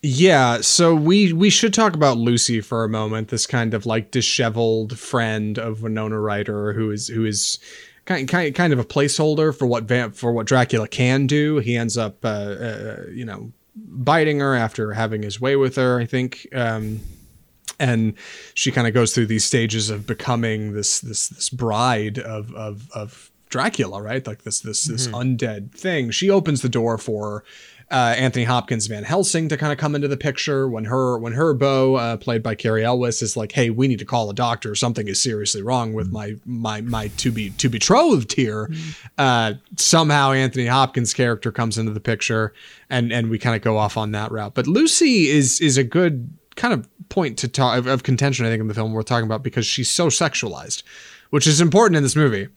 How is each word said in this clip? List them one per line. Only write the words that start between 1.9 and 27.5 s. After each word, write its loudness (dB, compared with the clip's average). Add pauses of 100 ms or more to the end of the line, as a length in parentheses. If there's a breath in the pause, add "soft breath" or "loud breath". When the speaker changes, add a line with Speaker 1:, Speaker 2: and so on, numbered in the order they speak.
Speaker 1:
about 4
Lucy 2
for -2
a -2
moment, -4
this -4
kind -2
of, -4
like, -2
disheveled 0
friend -2
of -6
Winona -4
Ryder, -2
who -2
is, -6
who -2
is -2 (480 loud breath)
ki-, -2
ki-, 0
kind 2
of 2
a -2
placeholder 0
for -2
what 0
vamp-, 0
for -2
what -2
Dracula 2
can 2
do. 2
He 0
ends -2
up, -6
uh, 0
uh, -6 (160)
you -10
know, -12 (240)
biting 0
her 2
after -2
having -2
his -8
way 0
with 2
her, 2
I -2
think. -4
Um, -2 (760 loud breath)
and 2 (400 loud breath)
she -2
kinda 2
goes 2
through 2
these 0
stages 0
of -8
becoming -2
this, -2
this, -6
this -6
bride 0
of, -10
of, -12
of -14 (180)
Dracula, -4
right? -6
Like -12
this, -6
this, -4
this -4
Speaker 2:
Mm-hmm. -8 (220)
Speaker 1:
undead -6
thing. -2
She 0
opens 2
the 0
door 0
for, -6 (460 loud breath)